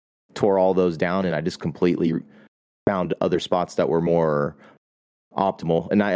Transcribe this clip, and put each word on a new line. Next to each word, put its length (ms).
tore 240
all 160
those 240
down, 280
and 100
I 60
just 180
completely 540
found 340
other 180
spots 360
that 140
were 120
more 540
optimal. 540
And 120
I, 120